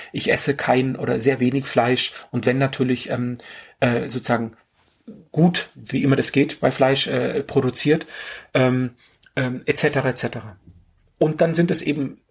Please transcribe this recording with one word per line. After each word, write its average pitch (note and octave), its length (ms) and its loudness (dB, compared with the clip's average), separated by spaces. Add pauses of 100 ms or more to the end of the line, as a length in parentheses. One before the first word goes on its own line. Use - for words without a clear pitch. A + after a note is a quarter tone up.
(140)
ich - 180 -2
esse - 240 0
kein B2+ 400 2
oder B2 240 -2
sehr B2 200 2
wenig C3 260 2
Fleisch B2 480 2 (160)
und A#2 160 -2
wenn B2+ 140 2
natürlich, C3 500 0
ähm, B2 300 -4 (400)
äh, A#2+ 300 0
sozusagen A#2 460 -2 (760)
gut, F3 420 2
wie B2+ 300 -6
immer C3+ 120 4
das B2+ 160 2
geht - 280 0
bei C3+ 120 2
Fleisch, C3+ 360 2
äh, B2+ 340 -2
produziert, C#3+ 640 0 (480)
ähm, B2+ 380 2 (440)
ähm, B2+ 300 -4
et - 140 0
cetera, D3 300 0
et B2 100 -4
cetera. A2 380 -8 (600)
Und D#3 240 2
dann E3 120 2
sind E3+ 160 2
es - 140 -2
eben C#3+ 360 -4 (120)